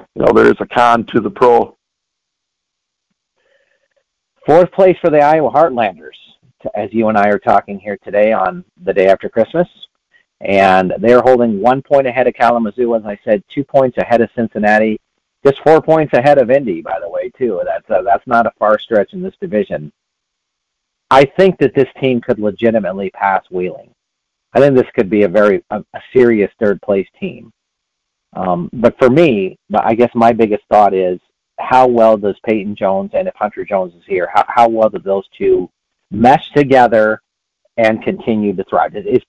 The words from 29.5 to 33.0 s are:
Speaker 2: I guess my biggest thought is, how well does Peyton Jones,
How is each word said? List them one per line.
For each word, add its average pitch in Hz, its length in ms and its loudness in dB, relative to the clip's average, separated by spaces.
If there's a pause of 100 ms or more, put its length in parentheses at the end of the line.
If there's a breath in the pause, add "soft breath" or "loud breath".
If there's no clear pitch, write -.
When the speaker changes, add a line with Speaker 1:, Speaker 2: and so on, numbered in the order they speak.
Speaker 2:
I 104 220 0
guess 117 200 0
my 117 180 4
biggest 110 360 -2
thought 104 240 4
is, 92 280 -2 (400)
how 131 260 2
well 113 320 4
does 98 260 -4
Peyton 104 300 -4
Jones, 98 400 -4